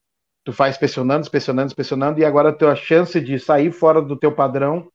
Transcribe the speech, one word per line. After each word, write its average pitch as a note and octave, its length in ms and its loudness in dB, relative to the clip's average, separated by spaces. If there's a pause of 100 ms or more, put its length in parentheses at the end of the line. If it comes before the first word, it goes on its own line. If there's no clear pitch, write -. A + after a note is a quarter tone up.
(440)
Tu C3+ 80 -10
vai C3+ 180 0
inspecionando, C3+ 500 -2
inspecionando, C#3 480 -2
inspecionando, C#3 500 -4
e D#3+ 60 2
agora D3 240 4
a D3 40 2
tua D3+ 220 2
chance E3 460 0
de C3 180 -4
sair D3+ 320 0
fora D#3+ 320 2
do C#3 140 -8
teu D3 160 0
padrão, C#3 640 -2